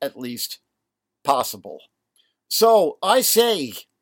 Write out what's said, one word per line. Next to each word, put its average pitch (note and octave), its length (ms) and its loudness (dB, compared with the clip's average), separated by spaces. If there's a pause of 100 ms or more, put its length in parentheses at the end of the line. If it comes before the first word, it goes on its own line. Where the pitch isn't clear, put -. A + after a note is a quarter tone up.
at C#3 160 -8
least, A#2+ 400 -10 (640)
possible. G2+ 560 -2 (680)
So G#3+ 540 4
I A3+ 200 2
say, G#3 500 0 (280)